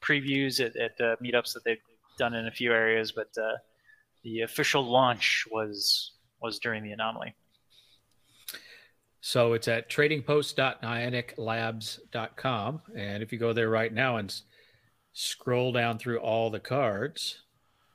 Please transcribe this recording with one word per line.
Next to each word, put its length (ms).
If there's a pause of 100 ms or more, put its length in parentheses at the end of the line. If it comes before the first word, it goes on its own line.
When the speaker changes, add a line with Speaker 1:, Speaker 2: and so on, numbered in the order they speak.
Speaker 1:
previews 640
at, 120
at, 240
uh, 220
meetups 320
that 100
they've 160 (380)
done 160
in 120
a 40
few 220
areas, 400
but, 160 (120)
uh, 160 (640)
the 200
official 420
launch 680
was, 600 (300)
was 160
during 240
the 100
anomaly. 420 (1900)
Speaker 2:
So 340
it's 140
at 200
trading 340
post 340
dot 260
niantic 560
labs 600 (120)
dot 240
com. 460 (140)
And 260
if 100
you 60
go 140
there 180
right 220
now 240
and 140
s-, 120 (680)
scroll 600
down 260
through 200
all 320
the 100
cards, 840 (520)